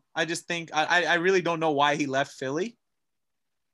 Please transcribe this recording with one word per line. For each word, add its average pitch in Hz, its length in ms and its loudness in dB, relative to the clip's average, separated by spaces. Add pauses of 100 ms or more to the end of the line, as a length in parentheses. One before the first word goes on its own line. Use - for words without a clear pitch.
(160)
I 165 100 -2
just 170 220 -6
think, 170 260 -6
I, 156 120 2
I, 175 180 2
I 160 120 2
really 180 260 2
don't 165 180 -2
know 160 120 0
why 143 240 2
he 147 100 -2
left 135 280 -2
Philly. 156 440 -6 (960)